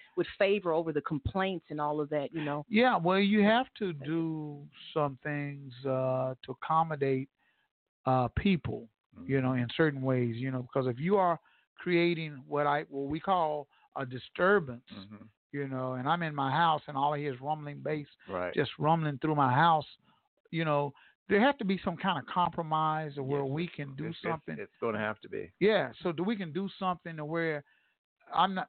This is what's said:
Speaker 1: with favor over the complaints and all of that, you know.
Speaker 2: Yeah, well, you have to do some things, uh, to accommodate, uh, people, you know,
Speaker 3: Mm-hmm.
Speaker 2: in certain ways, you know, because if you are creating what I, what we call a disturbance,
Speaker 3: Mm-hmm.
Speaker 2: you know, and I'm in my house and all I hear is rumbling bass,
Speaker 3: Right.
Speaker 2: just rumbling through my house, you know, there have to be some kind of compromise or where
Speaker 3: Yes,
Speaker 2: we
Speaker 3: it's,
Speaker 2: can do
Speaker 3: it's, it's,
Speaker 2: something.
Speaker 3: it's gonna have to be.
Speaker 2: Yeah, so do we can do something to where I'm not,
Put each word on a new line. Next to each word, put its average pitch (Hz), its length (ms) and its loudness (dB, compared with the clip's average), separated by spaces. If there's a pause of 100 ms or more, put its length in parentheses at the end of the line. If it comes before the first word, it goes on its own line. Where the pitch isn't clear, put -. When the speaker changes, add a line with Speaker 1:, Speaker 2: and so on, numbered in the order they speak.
(180)
Speaker 1:
with 175 80 2 (140)
favor 196 340 4
over 165 180 0
the 147 100 0
complaints 190 680 -2
and 151 100 -8
all 151 220 -2
of 147 80 -4
that, 147 240 -2
you 160 100 -4
know. 147 240 -4
Speaker 2:
Yeah, 226 300 4
well, 180 220 4
you 202 240 6
have 226 240 4 (100)
to 185 160 -4
do 151 720 -4 (280)
some 143 300 0
things, 143 500 -6 (140)
uh, 131 480 0 (120)
to 135 140 -10
accommodate, 139 720 0 (760)
uh, 127 220 4
people, 120 580 0 (400)
you 135 120 2
know, 127 100 2
Speaker 3:
Mm-hmm. 127 120 0
Speaker 2:
in 120 60 0 (100)
certain 151 240 2
ways, 123 340 0
you 127 140 -4
know, 127 140 -4
because 127 240 -2
if 120 120 -4
you 185 180 2
are 175 220 2 (380)
creating 170 720 0
what 147 180 0
I, 147 240 2
what 139 180 -6
we 151 120 -2
call 156 480 0 (280)
a 135 80 -4
disturbance, 135 800 0 (100)
Speaker 3:
Mm-hmm. 104 340 -16 (260)
Speaker 2:
you 143 160 -6
know, 131 260 -4
and 127 160 -4
I'm 170 140 0
in 156 100 -4
my 135 180 -2
house 156 360 4
and 147 100 -8
all 147 160 2
I 147 60 -2
hear 143 160 -4
is 127 40 -14
rumbling 147 440 -6
bass, 147 240 -4 (200)
Speaker 3:
Right. 90 280 -4
Speaker 2:
just - 240 0
rumbling 151 400 2
through 156 160 0
my 135 180 4
house, 156 320 4 (640)
you 165 160 -2
know, 143 260 0 (360)
there 202 140 4
have 277 160 4
to 220 80 -4
be 185 180 0
some 180 140 -4
kind 180 220 -2
of - 80 -12
compromise 156 880 0
or 143 60 -6
where 139 180 -2
Speaker 3:
Yes, 139 80 -2
Speaker 2:
we 151 140 -2
Speaker 3:
it's, 170 120 -8
Speaker 2:
can 139 200 -10
do 151 100 -8
Speaker 3:
it's, 165 160 -8
it's, - 100 -4
Speaker 2:
something. 156 280 -6
Speaker 3:
it's 101 200 -10
gonna 113 200 -2
have 107 220 -4
to - 80 -18
be. 98 300 -2
Speaker 2:
Yeah, 180 320 2 (120)
so 175 80 -2
do 156 100 -4
we 214 140 0
can 170 180 -6
do 190 240 -4
something 175 400 -6
to 151 80 -8
where 160 380 -2 (680)
I'm 190 220 4
not, 185 160 -4